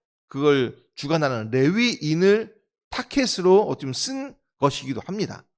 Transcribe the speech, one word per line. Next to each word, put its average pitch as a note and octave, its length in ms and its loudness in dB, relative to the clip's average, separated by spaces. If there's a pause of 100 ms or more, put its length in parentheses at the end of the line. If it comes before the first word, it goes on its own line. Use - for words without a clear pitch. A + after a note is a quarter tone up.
(280)
그걸 C#3 480 2 (200)
주관하는 C3+ 560 -2
레위인을 F#3 1040 2 (340)
타켓으로 G#3 760 2
어찌 C#3+ 140 -6
보면 C3 120 -6
쓴 C4+ 420 -6 (240)
것이기도 C3+ 460 -2
합니다. F#3 400 -8 (120)